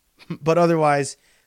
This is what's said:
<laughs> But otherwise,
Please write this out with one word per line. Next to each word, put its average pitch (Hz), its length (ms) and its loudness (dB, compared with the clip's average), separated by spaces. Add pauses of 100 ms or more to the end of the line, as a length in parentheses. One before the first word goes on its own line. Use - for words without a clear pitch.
(280)
<laughs> - 140 -12
But 160 160 0
otherwise, 156 580 0 (300)